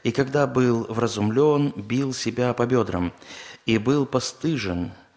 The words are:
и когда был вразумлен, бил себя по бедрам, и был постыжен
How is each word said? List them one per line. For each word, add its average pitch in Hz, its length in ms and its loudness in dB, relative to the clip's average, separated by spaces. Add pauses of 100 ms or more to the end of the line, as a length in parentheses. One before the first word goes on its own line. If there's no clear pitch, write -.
и 120 100 0
когда 139 360 2
был 123 380 2
вразумлен, 117 880 2
бил 123 360 -4
себя 123 440 -2
по 120 100 2
бедрам, 92 480 0 (540)
и 113 100 4
был 131 300 2
постыжен 101 880 -2 (240)